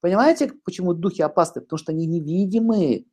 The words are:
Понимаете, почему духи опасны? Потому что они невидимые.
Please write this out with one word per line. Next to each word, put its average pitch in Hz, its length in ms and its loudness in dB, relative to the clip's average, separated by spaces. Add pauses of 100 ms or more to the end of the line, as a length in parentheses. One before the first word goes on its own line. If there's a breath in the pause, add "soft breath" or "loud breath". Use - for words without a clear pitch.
Понимаете, 269 500 2 (120)
почему 180 300 -2
духи 170 280 -2
опасны? 165 400 0
Потому 160 160 -8
что 160 140 -8
они 160 140 -2
невидимые. 185 1040 0